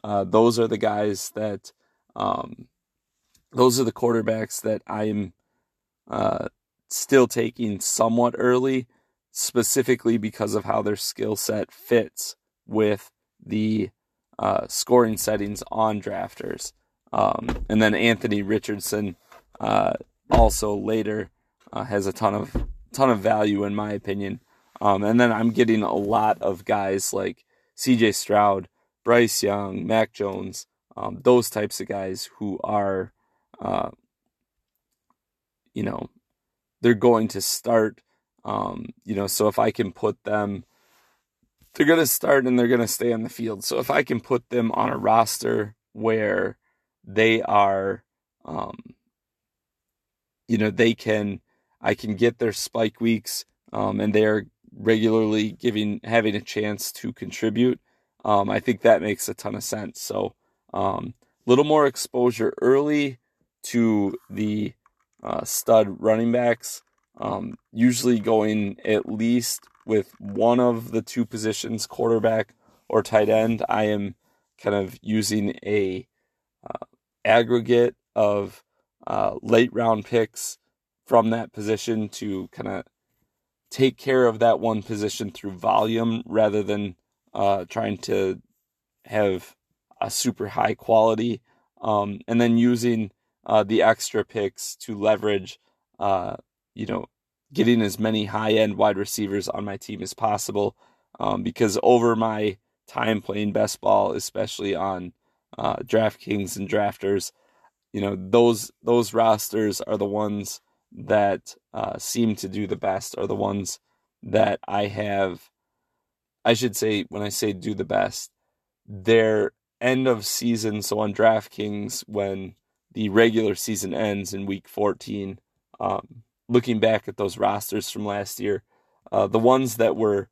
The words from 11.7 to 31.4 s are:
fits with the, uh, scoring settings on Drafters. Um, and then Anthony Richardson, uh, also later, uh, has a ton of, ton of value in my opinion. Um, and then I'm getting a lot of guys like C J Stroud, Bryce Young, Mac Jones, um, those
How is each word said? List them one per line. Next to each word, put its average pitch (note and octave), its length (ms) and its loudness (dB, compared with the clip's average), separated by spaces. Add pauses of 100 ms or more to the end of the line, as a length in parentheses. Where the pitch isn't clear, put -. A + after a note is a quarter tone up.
fits - 680 -2 (280)
with G#2 460 -2 (340)
the, G#2+ 440 -2 (500)
uh, G2+ 280 0
scoring A#2 500 2
settings G#2 520 -4
on G#2+ 320 -2
Drafters. - 680 -10 (400)
Um, - 580 -2
and A2 120 4
then G#2+ 120 6
Anthony G#2 480 0
Richardson, G#2 760 -4 (420)
uh, G#1 340 2 (380)
also G#2+ 440 4
later, G#2+ 540 -4 (420)
uh, G#2 120 -6
has G2 240 -2
a F#2+ 60 -4
ton G2+ 200 0
of, - 320 -6 (280)
ton C3+ 160 4
of A2 100 2
value G#2 460 2
in G2+ 100 -4
my G#2 160 -4
opinion. G2+ 480 -6 (420)
Um, G2+ 220 4
and A2+ 160 4
then A#2+ 120 6
I'm A2+ 200 0
getting A2 320 4
a - 100 0
lot G#2+ 480 0
of F#2 240 -4
guys G2 480 -2
like F#2+ 320 -6 (300)
C B2+ 200 2
J A2 160 6
Stroud, G2+ 560 2 (360)
Bryce A#2 400 4
Young, G2+ 420 -2
Mac A2 260 0
Jones, F#2+ 540 -8 (320)
um, G2+ 240 -8
those B2 300 4